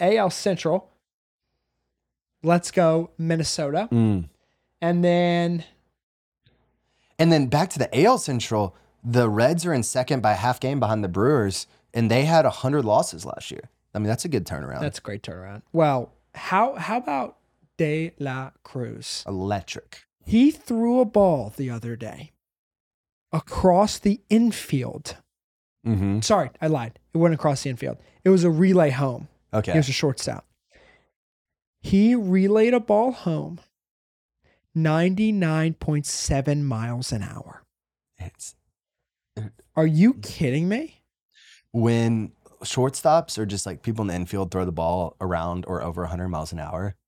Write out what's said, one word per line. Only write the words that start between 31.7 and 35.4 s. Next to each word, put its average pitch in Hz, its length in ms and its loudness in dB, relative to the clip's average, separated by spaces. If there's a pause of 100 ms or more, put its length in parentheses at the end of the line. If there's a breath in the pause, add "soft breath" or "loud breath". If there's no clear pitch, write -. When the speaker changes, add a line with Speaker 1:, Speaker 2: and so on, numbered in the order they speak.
Speaker 1:
He 214 340 4
relayed 208 600 2
a 247 60 2
ball 226 320 0
home 160 480 -6 (1120)
ninety-nine 165 1000 2